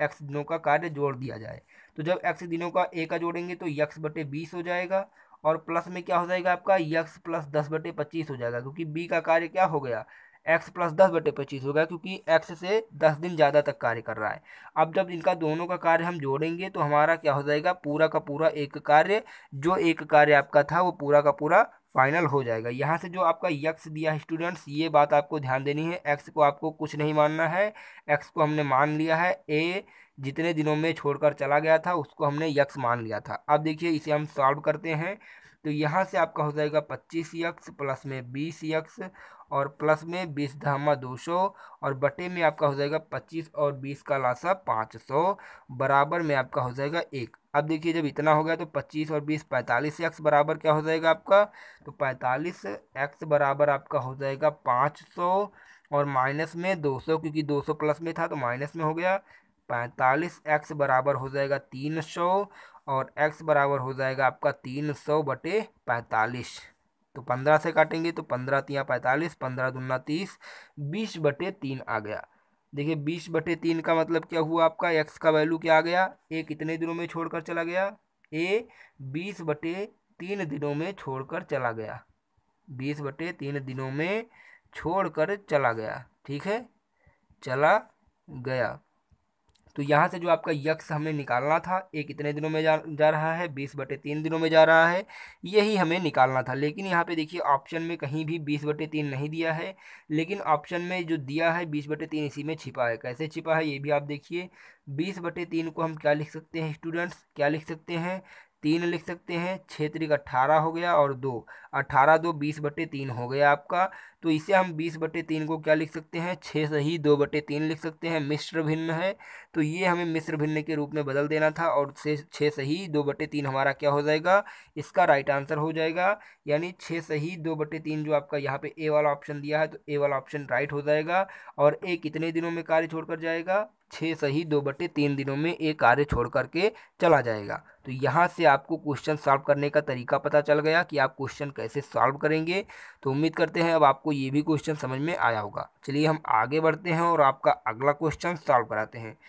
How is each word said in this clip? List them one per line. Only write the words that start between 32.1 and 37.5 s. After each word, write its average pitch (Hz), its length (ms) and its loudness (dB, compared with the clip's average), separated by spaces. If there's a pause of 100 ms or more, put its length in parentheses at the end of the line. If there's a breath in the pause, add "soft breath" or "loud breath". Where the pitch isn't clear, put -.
हमने 147 260 0
यक्स 139 280 0
मान 120 240 0
लिया 110 180 -6
था। - 140 -10 (140)
अब 147 120 4
देखिए 156 300 -2
इसे 156 220 -4
हम 151 140 0
सॉल्व 143 340 2
करते 151 300 -2
हैं, 170 260 -4 (480 loud breath)
तो 156 60 -2
यहाँ 151 340 0
से 190 140 -2
आपका 160 260 0
हो 147 80 -2
जाएगा 151 300 0
पच्चीस 151 520 -8
यक्स 170 380 -6